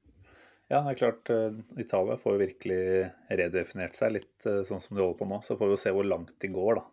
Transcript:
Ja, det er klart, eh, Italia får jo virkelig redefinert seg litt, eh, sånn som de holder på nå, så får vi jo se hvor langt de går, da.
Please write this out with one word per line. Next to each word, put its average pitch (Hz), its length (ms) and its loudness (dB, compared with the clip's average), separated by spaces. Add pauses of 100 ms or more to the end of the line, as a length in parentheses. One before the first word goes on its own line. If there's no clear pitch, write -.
(720)
Ja, 135 160 4
det 139 60 -2
er 123 100 -4
klart, 117 260 0
eh, 110 540 -2
Italia 104 340 0
får - 160 0
jo 101 140 4
virkelig 92 680 0 (160)
redefinert 90 720 -2
seg 110 140 2
litt, - 340 -8
eh, 101 180 0
sånn 95 160 -6
som - 160 -10
de 98 60 2
holder 90 160 0
på 101 100 -4
nå, 98 160 -4
så 104 140 -4
får 107 100 2
vi 101 60 6
jo 98 80 -2
se 104 80 2
hvor 98 180 2
langt 85 300 -4
de 98 100 -6
går, 95 280 2
da. - 160 -6